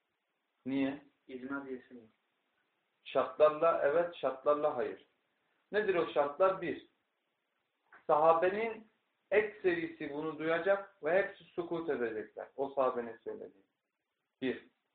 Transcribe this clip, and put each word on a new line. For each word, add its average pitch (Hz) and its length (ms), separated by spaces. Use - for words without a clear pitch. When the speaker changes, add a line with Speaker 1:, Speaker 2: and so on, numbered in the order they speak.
Speaker 1:
Niye? 135 360
Speaker 2:
İcma 135 380
diyesin. 123 460
Speaker 1:
Şartlarla 151 800
evet, 165 320
şartlarla 147 640
hayır. 101 280
Nedir 190 240
o 165 180
şartlar? 170 480
Bir, 156 260
sahabenin 175 800
ekserisi 170 840
bunu 151 260
duyacak 170 640
ve 175 200
hepsi - 200
sukut 170 460
edecekler. 110 680
O 135 140
sahabenin 120 540
söylediği. 104 420
Bir. 127 280